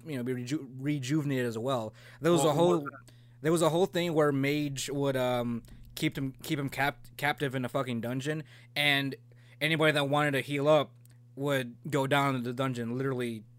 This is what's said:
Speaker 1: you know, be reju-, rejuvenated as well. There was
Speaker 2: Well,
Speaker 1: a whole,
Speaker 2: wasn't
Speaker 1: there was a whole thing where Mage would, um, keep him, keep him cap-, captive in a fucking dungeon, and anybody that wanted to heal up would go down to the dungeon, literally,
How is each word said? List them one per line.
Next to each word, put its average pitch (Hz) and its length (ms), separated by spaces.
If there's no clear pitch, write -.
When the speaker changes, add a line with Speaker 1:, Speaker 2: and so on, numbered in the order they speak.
Speaker 1:
you 151 120
know, 120 60
be 127 100
reju-, 127 440
rejuvenated 139 680
as 113 120
well. 117 360
There 160 100
was 156 120
Speaker 2:
Well, 160 60
Speaker 1:
a 147 40
whole, 170 260
Speaker 2:
wasn't 143 140
Speaker 1:
there 151 100
was 165 120
a 160 60
whole 175 180
thing 170 260
where 147 180
Mage 139 600
would, 139 260
um, 123 460
keep 156 220
him, 135 160
keep 151 160
him 139 100
cap-, - 380
captive 143 380
in 127 100
a 120 40
fucking 127 320
dungeon, 135 420
and 139 400
anybody 156 340
that 143 160
wanted 147 220
to 135 100
heal 139 260
up 151 260
would 135 400
go 135 180
down 139 280
to 127 60
the 123 120
dungeon, 123 440
literally, 123 460